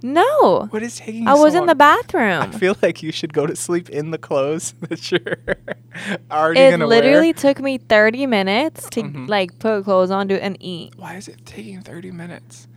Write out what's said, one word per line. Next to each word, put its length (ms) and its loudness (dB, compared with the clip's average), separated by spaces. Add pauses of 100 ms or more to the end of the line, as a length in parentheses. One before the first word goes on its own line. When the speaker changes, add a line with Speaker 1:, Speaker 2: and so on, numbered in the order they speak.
Speaker 1:
No. 680 2
Speaker 2:
What 100 -4
is 160 -10
taking 300 -6
Speaker 1:
I 80 6
Speaker 2:
you 60 6
Speaker 1:
was 120 6
Speaker 2:
so 60 2
Speaker 1:
in 80 -2
the 60 2
Speaker 2:
long? 40 0
Speaker 1:
bathroom. 640 2
Speaker 2:
I 60 -2 (100)
feel 240 0
like 220 -2
you 80 -8
should 220 -8
go 120 0
to 100 -4
sleep 340 -4
in 200 -6
the 80 -8
clothes 600 -4
<laughs> 40 -14
that 300 -8
you're 260 -4 (920)
already 280 2
Speaker 1:
It 120 8
Speaker 2:
gonna 160 0
Speaker 1:
literally 400 4
Speaker 2:
wear. 60 0
Speaker 1:
took 260 0
me 180 -4
thirty 480 2
minutes 680 -2
to, 120 -6
Speaker 2:
Mm-hmm. 240 -10
Speaker 1:
like, 320 -2
put 240 -2
clothes 280 2
on, 160 -2
do, 80 0
and 240 -6
eat. 380 -14
Speaker 2:
Why 200 -16
is 100 -18
it 180 -20
taking 360 -18
thirty 300 -16
minutes? 640 -18